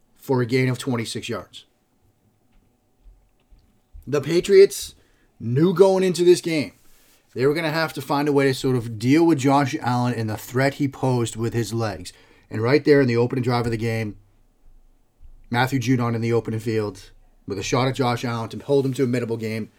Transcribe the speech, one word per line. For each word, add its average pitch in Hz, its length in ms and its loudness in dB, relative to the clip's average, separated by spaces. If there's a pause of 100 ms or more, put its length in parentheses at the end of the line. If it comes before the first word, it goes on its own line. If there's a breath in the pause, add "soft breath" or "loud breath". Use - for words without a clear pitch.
(140)
for 131 260 -2
a 123 60 0
gain 127 220 2
of 127 100 -2
twenty-six 117 500 -6
yards. - 360 -10 (2500)
The 139 140 -2
Patriots 175 720 4 (460)
knew 139 340 0
going 185 300 4
into 175 180 0
this 175 180 6
game 151 340 -4 (600 soft breath)
they 127 120 0
were 147 80 2
gonna 160 180 -2
have 160 220 -2
to 156 60 -8
find 147 280 -2
a 143 40 2
way 139 120 4
to 135 100 2
sort 131 220 -2
of 113 240 -6
deal 143 260 4
with 156 140 4
Josh 139 400 2
Allen 123 340 0
and 113 160 -4
the 104 60 -6
threat 135 380 -2
he 147 120 -2
posed 127 480 -2
with 110 200 -4
his 113 200 -2
legs. 101 380 -6 (360 soft breath)
And 107 140 -6
right 139 220 4
there 143 160 6
in 131 80 4
the 117 80 2
opening 120 260 0
drive 123 240 0
of 117 60 -4
the 113 40 -4
game, 113 400 -4 (1300)
Matthew 127 300 0
Judon 120 340 0
in 113 60 -4
the 117 120 -2
opening 113 280 -2
field 107 500 -4 (360)
with 98 120 -6
a 98 40 -6
shot 131 240 0
at 131 80 -2
Josh 120 300 -2
Allen 117 240 -6
to 113 120 -12
hold 139 260 0
him 131 80 -2
to 135 100 -2
a - 20 0
middleable 120 320 -2
game. 110 300 -6 (100)